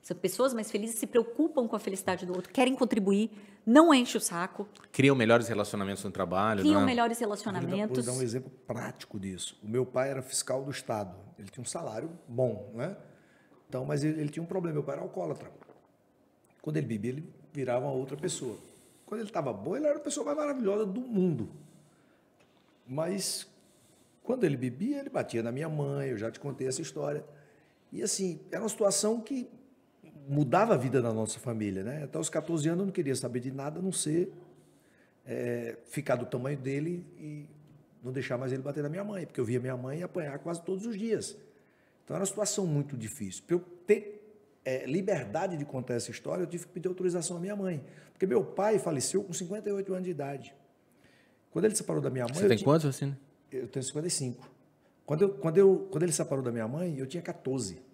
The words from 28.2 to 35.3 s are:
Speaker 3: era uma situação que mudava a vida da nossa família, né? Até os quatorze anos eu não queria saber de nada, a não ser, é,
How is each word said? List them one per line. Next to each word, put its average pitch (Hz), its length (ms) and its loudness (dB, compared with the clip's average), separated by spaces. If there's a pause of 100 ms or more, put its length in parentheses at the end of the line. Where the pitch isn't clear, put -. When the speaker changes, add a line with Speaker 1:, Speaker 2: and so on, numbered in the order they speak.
Speaker 3:
era 185 140 -4
uma 220 60 -2
situação 208 500 2
que 247 280 -6 (800)
mudava 147 480 6
a - 20 4
vida 127 240 2
da 117 100 2
nossa 110 280 -2
família, 104 440 -2
né? 147 200 -6
Até 143 160 -6
os 160 100 -2
quatorze 160 400 0
anos 175 120 0
eu 202 40 0
não 190 80 -2
queria 135 220 0
saber 120 240 -4
de 127 120 -6
nada, 139 280 -8
a - 20 -4
não 190 100 0
ser, 170 400 0 (960)
é, 120 500 -4 (100)